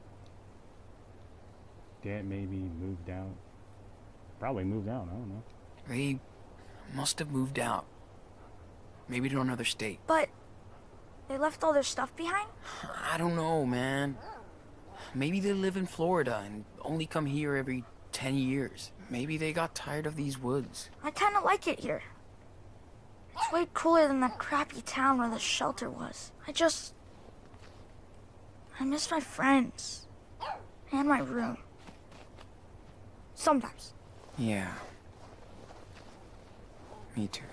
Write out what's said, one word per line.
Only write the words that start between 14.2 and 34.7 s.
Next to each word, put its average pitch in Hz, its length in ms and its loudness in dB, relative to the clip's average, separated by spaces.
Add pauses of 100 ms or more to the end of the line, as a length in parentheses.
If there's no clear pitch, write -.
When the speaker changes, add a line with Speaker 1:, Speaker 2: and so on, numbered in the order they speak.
Speaker 2:
Maybe 147 260 2
they 202 140 4
live 190 240 2
in 190 80 2
Florida 165 600 4
and 104 200 -6 (160)
only 160 240 0
come 156 220 0
here 143 280 2
every 131 280 2 (280)
ten 131 240 0
years. 131 560 2 (180)
Maybe 139 280 0
they 156 160 2
got 165 220 2
tired 147 320 -2
of 151 80 -2
these 139 240 -2
woods. 127 500 0 (140)
Speaker 3:
I 302 80 0
kinda 403 300 6
like 392 260 4
it 294 120 2
here. - 220 0 (1300)
It's 906 160 2
way 339 220 6
cooler 330 340 10
than 277 120 6
that 254 180 4
crappy 285 440 0
town 269 360 6
where 233 120 4
the 226 100 0
shelter - 500 0
was. - 420 -8 (160)
I 302 40 -4
just... - 420 4 (1900)
I 262 60 0
miss 294 240 2
my 330 100 4
friends. - 880 4 (840)
And 277 160 4
my 277 120 8
room. 240 380 0 (1800)
Sometimes. - 600 4 (440)
Speaker 2:
Yeah. 101 340 2 (2500)